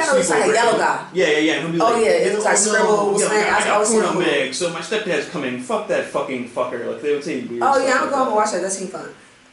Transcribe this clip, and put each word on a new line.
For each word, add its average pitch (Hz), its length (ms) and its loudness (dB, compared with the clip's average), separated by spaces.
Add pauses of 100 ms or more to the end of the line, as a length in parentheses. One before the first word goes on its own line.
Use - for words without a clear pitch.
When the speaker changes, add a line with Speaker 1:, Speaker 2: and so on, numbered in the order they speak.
Speaker 1:
forgot 294 120 2
it 254 40 4
was - 120 2
like 220 80 2
a 220 100 2
Speaker 2:
sleepover. 220 60 2
Speaker 1:
yellow 226 240 4
guy. - 360 0
Speaker 2:
Yeah, 175 120 2
yeah, 151 120 2
yeah. 156 160 2
And 147 80 -4
he'll 170 100 -4
be 170 80 0
Speaker 1:
Oh, 233 140 4
Speaker 2:
like, 226 100 2
Speaker 1:
yeah, 185 60 4
it 180 240 2
was 214 100 0
like 190 140 2
Speaker 2:
"Oh, - 20 2
no, 214 80 2 (480)
Speaker 1:
Scribbles, - 60 2
Speaker 2:
yeah, - 60 2
Speaker 1:
man. 208 260 0
I - 20 2
Speaker 2:
I 208 40 2
got - 100 0
Speaker 1:
always 208 200 2
Speaker 2:
porn 220 120 4
Speaker 1:
see 175 60 2
Speaker 2:
on 160 80 -2
Speaker 1:
him. 175 60 0
Speaker 2:
Meg, 139 320 0
so 175 160 -2
my 165 100 -8
stepdad's 175 500 -4
coming. 127 300 -6
Fuck 208 280 -4
that 151 160 0
fucking 131 460 -6
fucker." 123 420 -4
Like, - 80 -8
they 147 140 0
would 143 100 -4
say 139 160 -4
weird 117 220 -6
Speaker 1:
Oh, 269 100 2
Speaker 2:
stuff 269 160 2
Speaker 1:
yeah, 254 60 2
I'm - 80 2
Speaker 2:
like - 80 -2
Speaker 1:
gonna - 0 -
go 277 60 -2
home 262 80 2
Speaker 2:
that. - 40 -4
Speaker 1:
and 214 80 0
watch 214 160 2
that. 180 100 -2
That 190 100 -4
seemed 190 200 -8
fun. - 160 -10 (440)